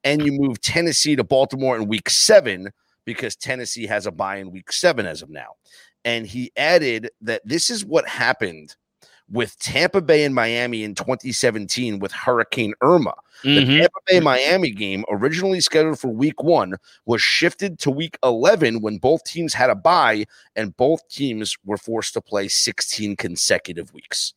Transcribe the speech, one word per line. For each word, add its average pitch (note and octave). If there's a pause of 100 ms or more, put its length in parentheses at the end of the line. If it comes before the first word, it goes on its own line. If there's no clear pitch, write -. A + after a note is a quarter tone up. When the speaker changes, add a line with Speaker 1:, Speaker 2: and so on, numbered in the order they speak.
Speaker 1:
and D3
you D3
move C#3
Tennessee D#3+
to B2
Baltimore C3+
in G#2+
week G#2+
seven A2 (320)
because A2
Tennessee B2
has G#2
a G#2
bye F#2+
in F#2+
week F#2
seven D3+
as D#2+
of E2+
now." C#2 (500)
And A#2
he A#2
added C3+ (120)
that G#2+
this C#3+
is A2+
what C#3
happened G2 (520)
with A2
Tampa D#3+
Bay D3+
and C#3
Miami A#2
in G#2
twenty C3
seventeen A2
with G2
Hurricane A#2
Irma. D#3 (300)
The C3+ (120)
Speaker 2:
Mm-hmm. C3+
Speaker 1:
Tampa F3
Bay-Miami D#3
game, G2
originally E3
scheduled D#3
for C3+
week B2+
one, B2 (300)
was A2
shifted F3
to C#3+
week D#3
eleven B2
when G#2+
both D#3
teams E3
had C3
a G#2+
bye A2+ (300)
and G#2+
both D3+
teams A2+
were G2+
forced A2+
to A#2
play G2
sixteen -
consecutive F2
weeks. -